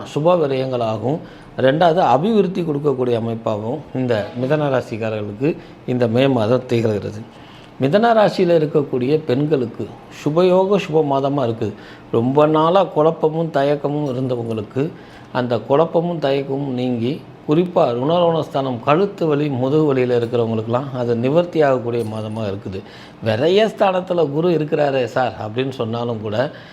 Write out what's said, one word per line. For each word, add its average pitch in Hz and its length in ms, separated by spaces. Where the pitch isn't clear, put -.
சுப 160 220
விரயங்களாகவும், 131 840
ரெண்டாவது 160 400
அபிவிருத்தி 185 640
கொடுக்கக்கூடிய 139 580
அமைப்பாகவும் 113 600
இந்த 120 320
மிதன 143 340
ராசிக்காரர்களுக்கு 113 880
இந்த 123 200
மே 123 200
மாதம் 123 400
திகழ்கிறது. 107 540
மிதன 208 340
ராசியில் 190 460
இருக்கக்கூடிய 147 640
பெண்களுக்கு 123 640
சுபயோக 185 540
சுப 156 260
மாதமா 139 440
இருக்குது. 113 260
ரொம்ப 131 340
நாளா 160 380
குழப்பமும் 160 680
தயக்கமும் 143 580
இருந்தவங்களுக்கு 123 800
அந்த 123 280
குழப்பமும் 165 600
தயக்கமும் 139 540
நீங்கி, 123 480
குறிப்பா 175 420
ருணரோணஸ்தானம், 139 920
கழுத்து 175 440
வலி, 147 220
முதுகு 139 440
வலியில 127 40
இருக்கிறவங்களுக்கெல்லாம் 117 960
அது 120 220
நிவர்த்தி 156 460
ஆகக்கூடிய 120 420
மாதமா 110 400
இருக்குது. 101 360
"விரயஸ்தானத்துல 180 1080
குரு 165 220
இருக்கிறாரே 143 520
சார்" 117 340
அப்படின்னு 117 300
சொன்னாலும் 117 520
கூட, 110 300